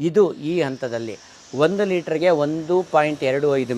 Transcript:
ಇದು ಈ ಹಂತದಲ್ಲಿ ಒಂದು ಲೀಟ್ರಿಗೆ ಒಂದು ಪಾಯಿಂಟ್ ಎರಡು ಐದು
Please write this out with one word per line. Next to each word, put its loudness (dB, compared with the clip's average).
ಇದು 4
ಈ -2
ಹಂತದಲ್ಲಿ -6
ಒಂದು 2
ಲೀಟ್ರಿಗೆ 0
ಒಂದು -2
ಪಾಯಿಂಟ್ 2
ಎರಡು 0
ಐದು -4